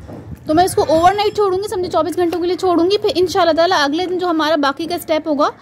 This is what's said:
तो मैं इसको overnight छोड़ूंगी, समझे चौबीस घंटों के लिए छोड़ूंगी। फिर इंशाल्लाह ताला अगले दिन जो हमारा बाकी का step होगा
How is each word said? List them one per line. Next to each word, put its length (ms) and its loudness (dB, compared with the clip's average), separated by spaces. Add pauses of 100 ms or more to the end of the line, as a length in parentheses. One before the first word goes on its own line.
(480)
तो 60 0
मैं 120 6
इसको 180 0
overnight 520 2
छोड़ूंगी, 320 0
समझे 220 -4
चौबीस 280 -2
घंटों 220 -2
के 80 -2
लिए 100 -2
छोड़ूंगी। 400 2
फिर 160 0
इंशाल्लाह 420 2
ताला 220 2
अगले 280 0
दिन 140 -4
जो 80 -2
हमारा 300 0
बाकी 280 -2
का 140 -6
step 280 -4
होगा 240 0 (100)